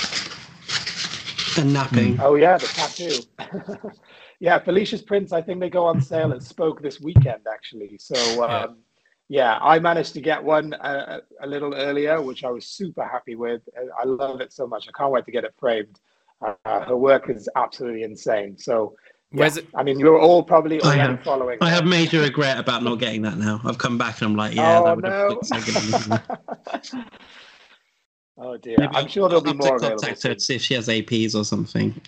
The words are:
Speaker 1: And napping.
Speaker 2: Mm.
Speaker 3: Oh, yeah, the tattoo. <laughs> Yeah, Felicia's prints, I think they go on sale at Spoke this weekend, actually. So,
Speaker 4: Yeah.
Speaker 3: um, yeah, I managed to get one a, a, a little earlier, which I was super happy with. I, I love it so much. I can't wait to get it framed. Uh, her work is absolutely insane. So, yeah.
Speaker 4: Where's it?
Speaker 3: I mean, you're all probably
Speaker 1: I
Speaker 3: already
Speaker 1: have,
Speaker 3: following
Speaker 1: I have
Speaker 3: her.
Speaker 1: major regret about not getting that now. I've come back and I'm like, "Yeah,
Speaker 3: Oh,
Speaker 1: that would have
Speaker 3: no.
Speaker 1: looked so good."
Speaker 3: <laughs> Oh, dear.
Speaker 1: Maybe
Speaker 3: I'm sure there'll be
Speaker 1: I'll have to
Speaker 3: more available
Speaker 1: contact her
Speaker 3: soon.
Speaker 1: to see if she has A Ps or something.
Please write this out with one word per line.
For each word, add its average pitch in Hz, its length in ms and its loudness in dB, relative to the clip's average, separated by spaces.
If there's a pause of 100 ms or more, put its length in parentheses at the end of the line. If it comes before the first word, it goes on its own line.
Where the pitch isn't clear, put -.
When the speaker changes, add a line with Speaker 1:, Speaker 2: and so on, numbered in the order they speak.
(1600)
Speaker 1:
And 143 140 4
napping. 120 440 2
Speaker 2:
Mm. 135 60 -2
Speaker 3:
Oh, 139 140 6
yeah, 165 220 6
the - 80 -4
tattoo. 165 1300 -8
<laughs> - 60 -20 (400)
Yeah, 170 180 4
Felicia's 190 440 0
prints, 196 300 -2
I 165 80 0
think 180 200 -8
they 180 100 -4
go 175 160 2
on 165 140 2
sale 156 320 0
at 123 100 -8
Spoke 156 400 -4
this 143 180 -10
weekend, 139 480 2
actually. 104 520 -12
So, - 160 -8
Speaker 4:
Yeah. 117 480 0
Speaker 3:
um, 113 140 -14 (500)
yeah, 127 340 2
I 156 160 6
managed 170 360 0
to 156 60 -10
get 151 220 -2
one 151 380 0
a, 139 400 -8 (200)
a, - 40 -12
a - 20 -10
little 143 300 -6
earlier, 143 440 0
which 131 220 -10
I 127 80 -4
was 120 160 -8
super 160 400 -10
happy 120 300 -10
with. 120 260 -6 (160)
I, 120 240 -8
I - 20 -4
love 131 360 -2
it 127 120 -10
so 135 140 -8
much. 113 220 -10
I - 100 -18
can't 139 140 0
wait 120 140 -2
to - 40 -16
get 113 140 -4
it 110 160 -12
framed. 110 400 -4 (440)
Uh, 107 100 -4 (320)
her 123 100 0
work 135 340 4
is 107 240 -8
absolutely 120 480 -4
insane. 107 560 -4
So, 113 380 -2 (340)
yeah. 143 80 -6
Speaker 4:
Where's 151 200 2
it? 160 180 -12
Speaker 3:
I 135 80 -2
mean, 139 160 -2
you're 160 180 8
all 170 240 8
probably 156 400 2
Speaker 1:
I - 40 2
Speaker 3:
already 143 160 6
Speaker 1:
have, 127 200 0
Speaker 3:
following 127 380 -2
Speaker 1:
I 170 100 4
have 170 140 2
Speaker 3:
her. 170 60 4
Speaker 1:
major 165 300 4
regret 139 380 2
about 120 240 -2
not 120 160 0
getting 110 240 -2
that 104 160 -4
now. 107 260 -2
I've 117 140 -4
come 120 180 -2
back 117 260 -4
and 113 80 0
I'm 107 60 2
like, 107 200 -2
"Yeah, 165 240 6
Speaker 3:
Oh, 175 60 4
Speaker 1:
that 170 100 4
would 175 80 -6
have 190 100 -2
Speaker 3:
no. 202 140 0
Speaker 1:
looked 214 180 -4
so - 140 -2
good." - 1500 -4
Speaker 3:
<laughs> - 60 -20 (1300)
Oh, 123 180 -12
dear. 113 220 -10
Speaker 1:
Maybe 147 180 2
Speaker 3:
I'm 139 100 2
sure 196 220 2
there'll 165 160 6
be 151 60 0
Speaker 1:
I'll 147 40 -2
have 143 60 -6
to 139 80 4
Speaker 3:
more 131 80 4
available 113 260 0
Speaker 1:
contact - 220 -6
her 131 60 0
Speaker 3:
soon. 117 40 -2
Speaker 1:
to 101 60 -8
see - 160 -2
if 113 60 -4
she - 120 0
has 117 140 -2
A 113 140 2
Ps 110 340 0
or 104 80 0
something. 107 500 -2 (140)